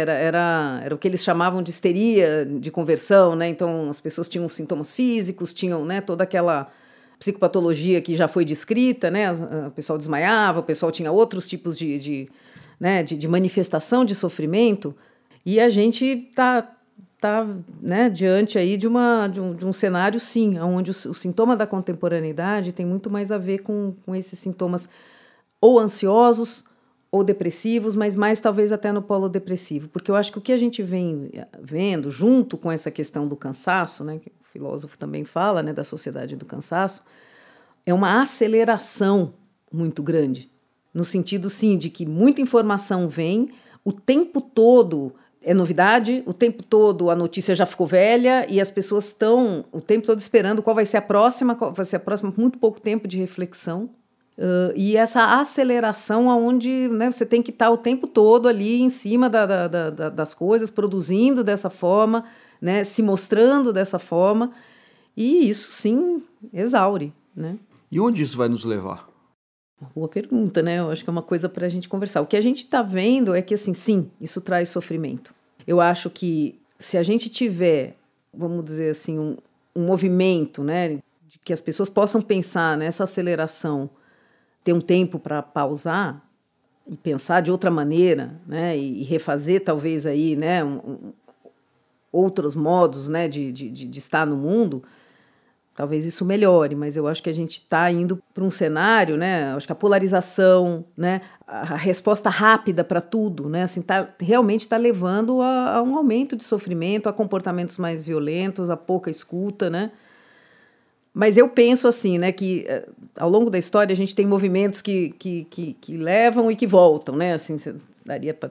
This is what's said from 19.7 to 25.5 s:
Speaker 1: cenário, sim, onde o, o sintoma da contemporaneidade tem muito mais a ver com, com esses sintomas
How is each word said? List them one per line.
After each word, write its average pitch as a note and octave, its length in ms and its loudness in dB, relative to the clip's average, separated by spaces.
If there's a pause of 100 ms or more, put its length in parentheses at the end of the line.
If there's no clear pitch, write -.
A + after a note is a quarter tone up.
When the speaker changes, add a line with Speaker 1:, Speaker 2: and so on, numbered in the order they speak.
Speaker 1:
cenário, F#3+ 460 0
sim, G#3+ 400 0
onde F3+ 320 -2
o, - 200 -8
o F3 40 -8
sintoma A3+ 420 0
da G#3+ 80 0
contemporaneidade F3 1080 -4
tem F3+ 120 -6
muito F#3+ 240 -4
mais G3+ 220 -4
a G#3 80 -2
ver F#3+ 200 -4
com, G3+ 360 -6 (100)
com F#3 120 -6
esses F#3 220 -8
sintomas F3+ 500 -6 (720)